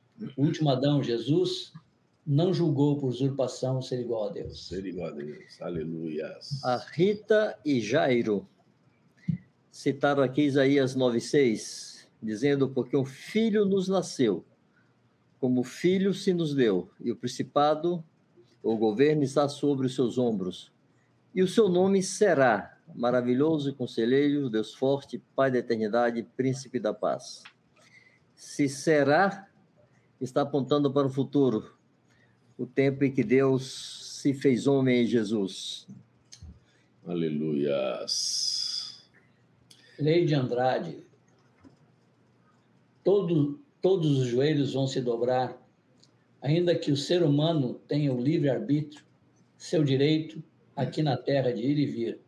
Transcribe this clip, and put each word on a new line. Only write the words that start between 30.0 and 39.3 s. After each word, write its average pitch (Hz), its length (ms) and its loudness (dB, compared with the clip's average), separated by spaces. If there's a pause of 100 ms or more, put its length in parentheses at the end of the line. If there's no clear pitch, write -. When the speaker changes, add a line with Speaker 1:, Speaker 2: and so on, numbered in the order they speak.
Speaker 3:
está 139 200 0
apontando 139 500 0
para 139 140 2
o 131 40 0
futuro, 131 640 0 (840)
o 123 80 -8
tempo 139 380 0
em 131 80 2
que 131 120 0
Deus 131 960 0
se 143 120 2
fez 131 340 2
homem 131 360 4
em - 20 2
Jesus. 107 800 -2 (1200)
Speaker 2:
Aleluias. 76 2000 -4 (920)